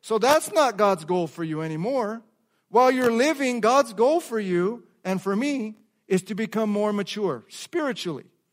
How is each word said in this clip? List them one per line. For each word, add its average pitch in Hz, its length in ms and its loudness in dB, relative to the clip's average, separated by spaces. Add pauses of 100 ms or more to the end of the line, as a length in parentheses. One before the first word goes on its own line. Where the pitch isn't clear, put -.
So 220 180 -2
that's 285 340 4
not 233 260 2
God's 196 260 2
goal 175 220 -2
for 170 180 -10
you 156 160 -6
anymore. 208 600 -4 (480)
While 247 200 6
you're 254 220 2
living, 254 480 0
God's 233 320 2
goal 262 280 2
for 233 180 -6
you 190 460 -2 (200)
and 185 160 -2
for 196 160 -2
me 240 400 -4 (300)
is 185 160 0
to 214 120 -10
become 220 360 -2
more 208 220 0
mature 196 560 -4
spiritually 233 760 -6 (280)